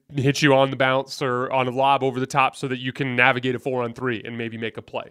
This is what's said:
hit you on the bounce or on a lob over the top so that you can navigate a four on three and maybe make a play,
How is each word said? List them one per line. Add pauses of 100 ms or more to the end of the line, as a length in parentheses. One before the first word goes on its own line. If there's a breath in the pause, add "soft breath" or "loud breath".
(140)
hit
you
on
the
bounce
or
on
a
lob
over
the
top
so
that
you
can
navigate
a
four
on
three
and
maybe
make
a
play,